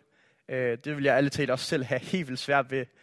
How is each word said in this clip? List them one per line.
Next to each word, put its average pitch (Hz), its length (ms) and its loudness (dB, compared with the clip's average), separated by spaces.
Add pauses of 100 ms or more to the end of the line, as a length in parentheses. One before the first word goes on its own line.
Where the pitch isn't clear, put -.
(480)
Øh, 127 300 -2
det 147 180 -6
vil 139 80 -2
jeg 139 120 6
ærligt 139 180 4
talt 139 160 0
også 127 160 -2
selv 151 180 0
have 123 160 -2
helt 175 280 -4
vildt 127 120 -6
svært 139 320 0
ved, 131 140 -2 (180)